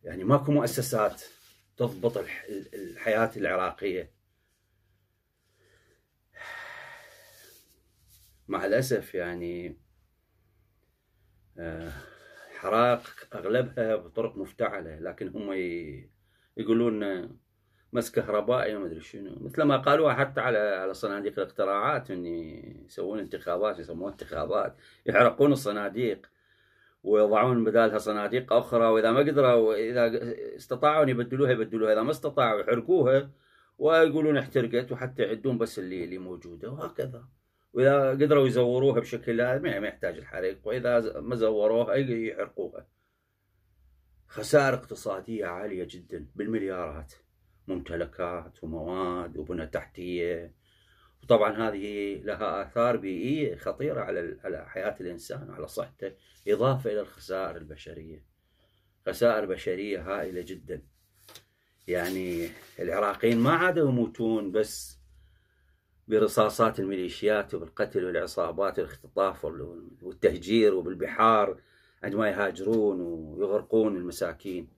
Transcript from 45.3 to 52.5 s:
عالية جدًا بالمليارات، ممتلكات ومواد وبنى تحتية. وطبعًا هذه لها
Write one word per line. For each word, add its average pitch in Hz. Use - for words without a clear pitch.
عالية 92
جدًا 87
بالمليارات، 92
ممتلكات 85
ومواد 85
وبنى 82
تحتية. 87
وطبعًا 110
هذه 101
لها 98